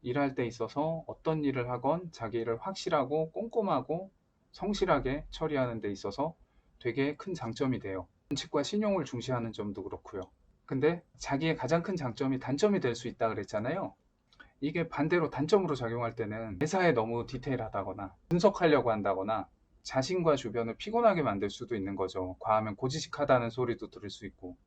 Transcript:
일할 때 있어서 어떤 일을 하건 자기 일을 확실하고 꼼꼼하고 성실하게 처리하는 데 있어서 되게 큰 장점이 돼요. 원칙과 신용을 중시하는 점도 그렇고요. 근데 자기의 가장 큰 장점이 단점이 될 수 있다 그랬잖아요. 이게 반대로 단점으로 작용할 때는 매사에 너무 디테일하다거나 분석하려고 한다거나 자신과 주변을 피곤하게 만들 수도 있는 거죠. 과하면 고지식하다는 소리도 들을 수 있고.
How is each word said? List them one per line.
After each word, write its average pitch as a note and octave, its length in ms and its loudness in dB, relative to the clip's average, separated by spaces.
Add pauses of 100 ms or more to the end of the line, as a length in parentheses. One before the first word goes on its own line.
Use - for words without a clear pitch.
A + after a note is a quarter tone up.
일할 C3 320 0
때 B2+ 120 0
있어서 D3 600 -4
어떤 D#3+ 380 -2
일을 B2+ 260 0
하건 D3+ 420 0
자기 A#2 260 -4
일을 A2+ 220 0
확실하고 D#3+ 720 0
꼼꼼하고 F#3+ 800 -2 (420)
성실하게 D#3 760 2
처리하는 C3 500 0
데 G#2 100 -2
있어서 G2+ 440 -4 (460)
되게 C#3 360 0
큰 F#3+ 180 -6
장점이 B2 440 -2
돼요. F#2+ 300 -6 (220)
원칙과 D3 340 -2
신용을 G#3 400 0
중시하는 A#2+ 480 -4
점도 G#2 320 -6
그렇고요. G2+ 380 -10 (440)
근데 C#3+ 360 2 (160)
자기의 D3+ 380 0
가장 D#3 260 0
큰 F#3+ 140 -4
장점이 C3 440 -2
단점이 D#3+ 400 2
될 A#2+ 140 2
수 A#2 140 -6
있다 A2+ 200 0
그랬잖아요. A2 680 -4 (680)
이게 D#3+ 280 0
반대로 D#3 420 2
단점으로 D#3+ 440 4
작용할 A#2 400 -2
때는 G#2+ 440 -4
매사에 E3+ 340 4
너무 A#2 340 2
디테일하다거나 G#2+ 880 -4 (140)
분석하려고 E3+ 640 6
한다거나 G2+ 580 0 (340)
자신과 D#3+ 540 2
주변을 A#2 400 -4
피곤하게 G#3+ 460 2
만들 G2+ 280 0
수도 A#2+ 260 -6
있는 G2 200 -4
거죠. F#2 440 -2
과하면 G#2+ 360 2
고지식하다는 C3 720 0
소리도 A#2 400 -2
들을 G2+ 200 -12
수 - 160 -14
있고. F2+ 300 -14 (100)